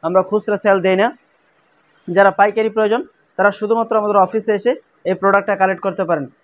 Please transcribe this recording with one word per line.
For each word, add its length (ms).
আমরা 260
খুচরা 360
সেল 220
দেই 160
না। 40
যারা 300
পাইকারি 380
প্রয়োজন 240
তারা 220
শুধুমাত্র 420
আমাদের 260
অফিসে 320
এসে 140
এই 100
প্রোডাক্টটা 400
কালেক্ট 260
করতে 220
পারেন। 160